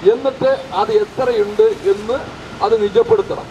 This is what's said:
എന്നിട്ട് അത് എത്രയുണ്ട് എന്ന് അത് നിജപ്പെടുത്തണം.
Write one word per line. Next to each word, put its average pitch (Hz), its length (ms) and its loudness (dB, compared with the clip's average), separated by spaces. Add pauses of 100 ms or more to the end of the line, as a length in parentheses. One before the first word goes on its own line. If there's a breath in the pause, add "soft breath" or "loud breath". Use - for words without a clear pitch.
(140)
എന്നിട്ട് 269 380 0 (300)
അത് 427 100 -2 (120)
എത്രയുണ്ട് 214 640 0 (260)
എന്ന് 214 240 -2 (480)
അത് 220 180 2
നിജപ്പെടുത്തണം. 202 680 0